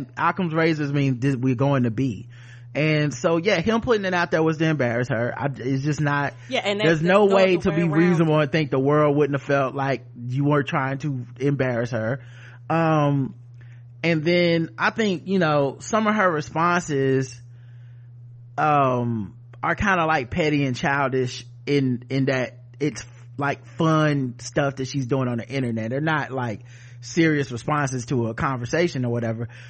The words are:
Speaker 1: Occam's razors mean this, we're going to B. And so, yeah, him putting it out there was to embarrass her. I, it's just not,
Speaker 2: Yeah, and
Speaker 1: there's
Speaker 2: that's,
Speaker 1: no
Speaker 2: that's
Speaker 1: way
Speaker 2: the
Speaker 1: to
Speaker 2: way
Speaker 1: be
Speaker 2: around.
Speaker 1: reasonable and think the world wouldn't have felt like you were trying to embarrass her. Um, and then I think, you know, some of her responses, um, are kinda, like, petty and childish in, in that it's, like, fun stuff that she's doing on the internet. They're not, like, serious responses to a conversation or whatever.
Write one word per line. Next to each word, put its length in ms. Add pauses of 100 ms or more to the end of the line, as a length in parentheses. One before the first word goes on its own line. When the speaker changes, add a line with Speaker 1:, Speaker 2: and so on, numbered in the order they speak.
(180)
Speaker 1:
Occam's 360
razors 400
mean 260
this, 160
we're 200
going 280
to 80
B. 380 (440)
And 400
so, 240
yeah, 240
him 200
putting 240
it 80
out 180
there 120
was 140
to 80
embarrass 440
her. 260
I, 200
it's 280
just 180
not, 320 (160)
Speaker 2:
Yeah, 140
and 160
Speaker 1:
there's 200
Speaker 2:
that's, 20
Speaker 1:
no 260
Speaker 2:
that's 80
Speaker 1:
way 200
Speaker 2:
the 80
Speaker 1:
to 80
Speaker 2:
way 60
Speaker 1:
be 60
Speaker 2:
around. 100
Speaker 1:
reasonable 460
and 120
think 200
the 80
world 380
wouldn't 220
have 80
felt 280
like 300 (220)
you 180
were 180
trying 360
to 260 (140)
embarrass 520
her. 300 (480)
Um, 640 (720)
and 200
then 540
I 140
think, 340
you 140
know, 400
some 260
of 100
her 140
responses, 1120 (1160)
um, 760 (280)
are 120
kinda, 300
like, 240
petty 360
and 100
childish 680 (200)
in, 440
in 160
that 340 (200)
it's, 240 (340)
like, 280
fun 760
stuff 380
that 100
she's 200
doing 200
on 120
the 100
internet. 400
They're 120
not, 300
like, 300 (400)
serious 500
responses 560
to 200
a 60
conversation 720
or 60
whatever. 380 (200)